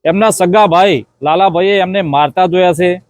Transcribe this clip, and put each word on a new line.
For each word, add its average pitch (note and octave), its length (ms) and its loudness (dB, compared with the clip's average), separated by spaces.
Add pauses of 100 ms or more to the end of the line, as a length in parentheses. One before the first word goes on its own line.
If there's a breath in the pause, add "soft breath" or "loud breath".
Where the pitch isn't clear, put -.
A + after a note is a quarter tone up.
એમના G3 240 0
સગા G3 380 2
ભાઈ E3+ 380 0 (160)
લાલાભાઈએ F#3 560 0
એમને F#3+ 240 -2
મારતા D3 440 0
જોયા F3+ 280 0
છે F3+ 360 -2